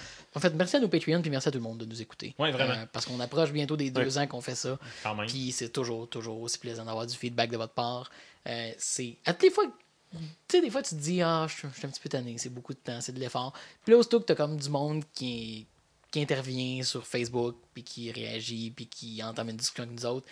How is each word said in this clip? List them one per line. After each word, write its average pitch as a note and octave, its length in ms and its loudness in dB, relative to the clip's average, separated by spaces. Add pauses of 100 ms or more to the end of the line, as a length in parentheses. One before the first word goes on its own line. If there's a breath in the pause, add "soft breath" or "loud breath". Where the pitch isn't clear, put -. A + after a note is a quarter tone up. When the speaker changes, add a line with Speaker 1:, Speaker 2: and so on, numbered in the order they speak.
(340 loud breath)
Speaker 1:
En C#3+ 60 -2
fait, F3 140 6
merci F3 220 2
à C#4+ 40 8
nos A3+ 80 4
Patreons, E3 340 4
puis D#3 80 0
merci C3+ 180 2
à - 20 4
tout C3+ 80 -4
le A#2 60 -4
monde A2+ 140 -6
de A2+ 80 -8
nous A2+ 160 -8
écouter. - 360 -12
Speaker 2:
Ouais, D3+ 120 2
vraiment. C3 240 2
Speaker 1:
Euh, A2 180 -4
parce A#2 140 -4
qu'on B2 140 -6
approche C#3+ 320 2
bientôt D3 260 0
des C3+ 120 0
deux C3 280 2
Speaker 3:
Ouais. C#3+ 60 4
Speaker 1:
ans - 20 0
qu'on B2 160 -6
fait B2+ 120 -4
ça. B2+ 240 -4 (240 loud breath)
Speaker 2:
Quand G#2+ 120 0
même. G#2+ 120 -2
Speaker 1:
Puis B2+ 260 -4
c'est A#2 180 -4
toujours, A#2 380 -2
toujours A2+ 340 -8
aussi A#2+ 160 -4
plaisant A2+ 260 -8
d'avoir A2+ 220 -4
du A#2+ 100 -6
feedback A#2 340 2
de A#2 60 -2
votre A2+ 160 -4
part. B2 380 -2 (360 loud breath)
Euh, A#2 300 -4
c'est, - 480 -4
à E3+ 80 4
toutes - 120 4
les F#4 60 12
fois, G#4 140 4 (480)
tu E3 80 -12 (300)
sais, F4+ 100 8
des E4+ 80 2
fois, C4+ 140 0
tu - 120 -4
te D3+ 60 -6
dis, « F3 220 2
Ah, E3 260 4
je - 60 -6
suis, - 180 -8
je - 60 -14
suis - 80 -6
un C#3 40 -6
petit - 100 -12
peu C3 100 -8
tanné, B2 260 -4
c'est B2+ 160 -6
beaucoup B2 220 -10
de - 40 -12
temps, A#2+ 220 -8
c'est B2+ 120 -8
de B2+ 60 -8
l'effort. » C3 360 -4 (300 loud breath)
Puis A3 100 10
là, A#3+ 40 12
aussitôt A#3 220 8
que A#3 60 -8
t'as D#3+ 80 6
comme D3+ 240 0
du C#3 100 -4
monde D3 340 0 (120)
qui, A2+ 520 -6 (460)
qui D#3 80 0
intervient B2+ 640 0
sur B2 220 -2
Facebook, A#2+ 500 0 (160)
puis B2 100 -14
qui A#2 300 -10
réagit, A2+ 580 -6
puis A#2 160 -12
qui A2+ 380 -12
entame A2+ 260 -6
une A2+ 60 -8
discussion - 280 -4
avec A#2 140 -12
nous A#2+ 80 -6
autres, B2+ 260 -4